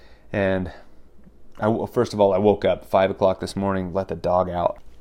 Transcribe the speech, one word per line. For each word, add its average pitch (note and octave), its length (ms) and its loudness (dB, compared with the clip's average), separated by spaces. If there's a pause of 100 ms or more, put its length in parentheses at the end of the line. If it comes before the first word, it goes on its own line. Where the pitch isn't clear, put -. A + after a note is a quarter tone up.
(320)
and F#2+ 400 -2 (880)
I - 60 -6
w-, G#2 240 0
first A#2 260 0
of G#2 80 2
all, G2 120 6
I F2+ 40 2
woke G2+ 260 4
up F2+ 220 0
five F#2+ 260 2
o'clock F#2+ 300 0
this - 160 -8
morning, F#2+ 360 -2
let F#2+ 140 -4
the F2+ 80 -6
dog F2+ 340 0
out, F2 320 -2 (200)